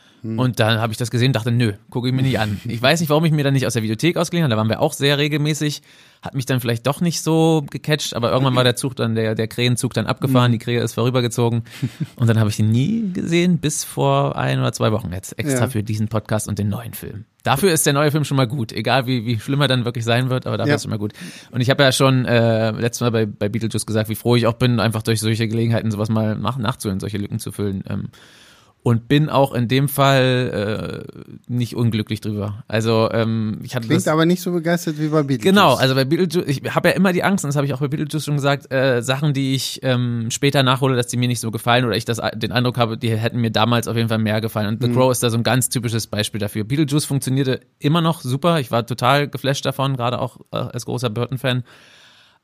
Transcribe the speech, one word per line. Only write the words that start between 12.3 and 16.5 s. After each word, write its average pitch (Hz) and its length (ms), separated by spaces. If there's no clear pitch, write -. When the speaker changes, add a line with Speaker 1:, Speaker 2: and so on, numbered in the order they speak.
Speaker 2:
hab 107 80
ich 107 100
ihn 110 120
nie 180 420
gesehen, 175 460
bis - 260
vor 139 520
ein 131 240
oder 127 120
zwei 117 200
Wochen 92 200
jetzt, - 260
extra 131 260
Speaker 1:
Ja. 123 60
Speaker 2:
für 107 120
diesen 107 260
Podcast 107 400
und 104 100